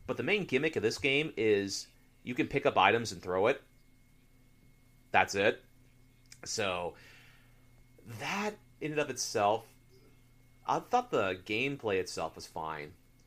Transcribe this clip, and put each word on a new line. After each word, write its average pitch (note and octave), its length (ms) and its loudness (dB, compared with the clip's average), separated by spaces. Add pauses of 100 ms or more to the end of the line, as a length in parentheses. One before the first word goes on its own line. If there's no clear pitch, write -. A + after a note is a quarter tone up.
But C3 100 -4
the - 60 -4
main F#3+ 220 0
gimmick D3 320 0
of G2+ 40 0
this A2+ 160 0
game D3 400 0
is G2+ 480 2 (380)
you B2 100 -6
can D3 140 0
pick C#3 180 0
up C3 100 2
items G#2 360 4
and F2 100 -12
throw F#2 240 2
it. C#3 160 2 (1500)
That's F#2+ 240 4
it. G2+ 280 2 (800)
So, F2+ 520 -4 (1200)
that G3+ 360 -4 (260)
in D3+ 120 -6
and D3+ 60 0
of C3+ 120 -2
itself, A2 560 0 (1040)
I C#3+ 80 2
thought B3 300 -2
the F#2+ 380 0
gameplay A#2+ 480 -2
itself F2+ 400 -4
was E2+ 100 -14
fine. D#2 460 -8 (360)